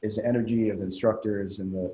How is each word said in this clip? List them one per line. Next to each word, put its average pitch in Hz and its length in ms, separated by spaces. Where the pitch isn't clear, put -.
is 107 120
the 113 100
energy 113 460
of 98 100
instructors 101 800
and 95 160
the, 90 200